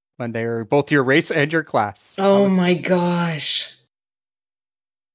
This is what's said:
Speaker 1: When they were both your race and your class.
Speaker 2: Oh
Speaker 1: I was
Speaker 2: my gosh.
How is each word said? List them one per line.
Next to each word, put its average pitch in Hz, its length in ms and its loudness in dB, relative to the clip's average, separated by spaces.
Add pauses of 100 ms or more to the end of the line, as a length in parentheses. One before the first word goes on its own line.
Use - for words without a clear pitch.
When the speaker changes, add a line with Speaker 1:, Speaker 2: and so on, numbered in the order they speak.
(180)
Speaker 1:
When 120 140 -6
they 113 140 -4
were 117 200 -4
both 143 260 0
your 143 120 4
race 139 260 2
and 151 240 0
your 160 100 0
class. - 540 -4
Speaker 2:
Oh 196 280 4
Speaker 1:
I 196 40 2
was 190 80 0
Speaker 2:
my 180 160 2
gosh. 175 1000 -2 (1400)